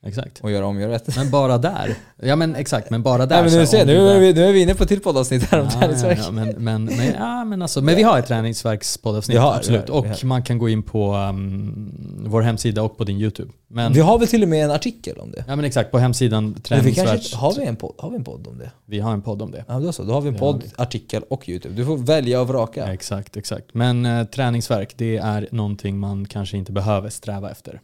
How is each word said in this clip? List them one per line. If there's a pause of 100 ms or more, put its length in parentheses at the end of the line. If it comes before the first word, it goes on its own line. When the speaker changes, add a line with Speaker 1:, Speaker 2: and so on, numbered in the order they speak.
Speaker 1:
Ja,
exakt.
Speaker 2:
Och
göra
om,
göra
rätt.
Speaker 1:
Men
bara
där. (260)
Ja,
men
exakt,
men
bara
där
Speaker 2:
Nej,
men
Speaker 1:
så
Speaker 2:
nu
Speaker 1:
här,
Speaker 2:
ser,
Speaker 1:
om
Speaker 2:
nu
Speaker 1:
du
Speaker 2:
har
Speaker 1:
är
Speaker 2:
vi,
nu
är
vi
inne
på
ett
till
poddavsnitt
här
om
Speaker 1:
Ja,
Speaker 2:
träningsvärk.
Speaker 1:
ja,
ja,
men,
men,
men,
ja,
men
alltså,
men
vi
har
ett
träningsvärkspoddavsnitt,
Speaker 2:
Vi
har,
Speaker 1:
absolut.
Speaker 2:
vi
har,
vi
har.
Speaker 1:
Och
man
kan
gå
in
på, (100)
ehm, (340)
vår
hemsida
och
på
din
YouTube. (160)
Men
Speaker 2:
Vi
har
väl
till
och
med
en
artikel
om
det.
Speaker 1:
Ja,
men
exakt,
på
hemsidan (260)
Speaker 2:
Men
vi
kanske,
Speaker 1:
Träningsvärk.
Speaker 2:
har
vi
en
podd?
Har
vi
en
podd
om
det? (140)
Speaker 1:
Vi
har
en
podd
om
det.
Speaker 2:
Ja,
då
så.
Då
har
vi
en
Speaker 1:
Det
har
Speaker 2:
podd,
Speaker 1:
vi.
Speaker 2:
artikel
och
YouTube.
Du
får
välja
och
vraka.
Speaker 1:
Exakt,
exakt.
Men,
eh,
träningsvärk,
det
är
någonting
man
kanske
inte
behöver
sträva
efter.